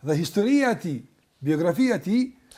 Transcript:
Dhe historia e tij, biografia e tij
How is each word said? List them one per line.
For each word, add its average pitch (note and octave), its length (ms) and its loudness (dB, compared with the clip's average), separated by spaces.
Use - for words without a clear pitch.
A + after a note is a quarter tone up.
Dhe D3 120 0
historia A#3 560 2
e - 80 -4
tij, C#3+ 240 -6
biografia E3+ 560 0
e D#3 40 -4
tij A3+ 240 0